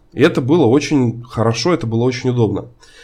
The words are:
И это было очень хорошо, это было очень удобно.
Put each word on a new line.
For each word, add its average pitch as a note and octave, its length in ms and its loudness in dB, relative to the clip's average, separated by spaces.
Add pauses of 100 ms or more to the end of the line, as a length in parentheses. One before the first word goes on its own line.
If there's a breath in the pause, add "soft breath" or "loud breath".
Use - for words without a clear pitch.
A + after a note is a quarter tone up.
(120)
И A2 100 -4
это D3+ 200 2
было C#3+ 240 2
очень C3+ 580 0
хорошо, A#2 500 0
это B2 140 -2
было A2+ 160 -2
очень B2+ 280 -2
удобно. G#2 380 -2 (340 soft breath)